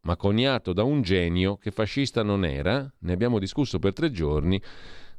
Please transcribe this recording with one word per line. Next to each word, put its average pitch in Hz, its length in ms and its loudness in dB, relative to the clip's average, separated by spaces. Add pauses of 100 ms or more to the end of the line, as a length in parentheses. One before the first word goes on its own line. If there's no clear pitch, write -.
ma 85 140 -2
coniato 110 580 0
da 90 80 2
un 139 220 2
genio 92 540 2
che - 120 -8
fascista 117 540 0
non 101 200 2
era. 87 480 -2 (100)
Ne 87 120 -2
abbiamo 117 240 2
discusso 98 400 -2
per 92 160 0
tre 160 160 -2
giorni 82 500 0 (600)